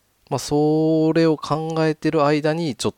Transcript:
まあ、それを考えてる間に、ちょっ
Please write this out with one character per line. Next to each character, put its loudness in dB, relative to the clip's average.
ま -4
あ、 -6
そ 0
れ 2
を 2
考 -4
え 0
て -4
る 2
間 0
に、 -4
ち -6
ょ 0
っ -2